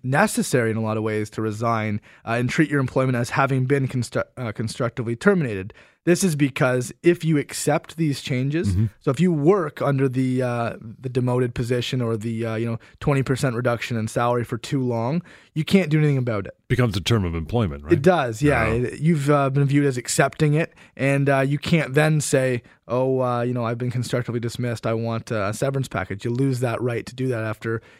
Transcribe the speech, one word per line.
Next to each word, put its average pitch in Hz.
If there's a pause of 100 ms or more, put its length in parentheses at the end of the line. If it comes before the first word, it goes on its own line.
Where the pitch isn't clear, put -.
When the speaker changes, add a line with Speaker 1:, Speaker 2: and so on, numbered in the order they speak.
Speaker 1:
necessary 139
in 107
a 110
lot 110
of 110
ways 107
to -
resign, 110 (260)
uh, 113
and 123
treat 151
your 143
employment 131
as 117
having 135
been 135
constru-, 127 (120)
uh, 127
constructively 117
terminated. 113 (360)
This 175
is 165
because 127 (120)
if 175
you 160
accept -
these 151
changes, 139
Speaker 2:
Mm-hmm. 98 (120)
Speaker 1:
so -
if 131
you 180
work 156
under 135
the, 127
uh, 120
the 120
demoted 123
position 123
or 113
the, 113
uh, 110
you 113
know, 117 (200)
twenty 139
percent 131
reduction 120
in 110
salary 123
for 120
too 135
long, 123 (340)
you 156
can't 180
do 156
anything 151
about 117
it. - (140)
Speaker 2:
Becomes 120
a 101
term 104
of 82
employment, 80
right? 76
Speaker 1:
It 156
does, 139
yeah. 131
Speaker 2:
Yeah. 110 (160)
Speaker 1:
It, -
you've, 147
uh, 139
been 139
viewed 143
as 131
accepting 151
it, 160 (240)
and, 139
uh, 139
you 139
can't 139
then 156
say, 131 (240)
"Oh, 131
uh, 123
you 123
know, 123
I've 117
been 123
constructively 120
dismissed. 117
I 113
want, 113
uh, 104
a 110
severance 135
package." 95
You 117
lose 127
that 120
right 117
to -
do 131
that 113
after 113 (200)